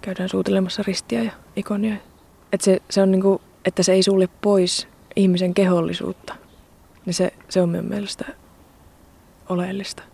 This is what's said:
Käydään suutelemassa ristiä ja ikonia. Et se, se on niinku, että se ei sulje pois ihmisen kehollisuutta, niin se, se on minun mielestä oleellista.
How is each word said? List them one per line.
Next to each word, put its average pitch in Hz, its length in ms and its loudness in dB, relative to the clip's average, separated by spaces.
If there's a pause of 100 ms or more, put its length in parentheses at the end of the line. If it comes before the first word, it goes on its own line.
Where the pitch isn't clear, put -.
Käydään 185 280 -6
suutelemassa 190 580 -2
ristiä 226 360 -4
ja 220 80 -4 (240)
ikonia. 208 400 -4 (560)
Et 190 100 -2
se, 190 280 4
se 196 120 2
on 190 100 4
niinku, 190 300 2 (240)
että 185 180 0
se 185 100 4
ei 190 100 4
sulje 190 260 4 (120)
pois 190 460 0 (280)
ihmisen 180 380 2
kehollisuutta, 180 840 0 (720)
niin 180 80 -4
se, 185 200 0 (160)
se 185 120 2
on 175 80 2
minun 170 160 -4
mielestä 202 400 -8 (1200)
oleellista. 185 540 -6 (100)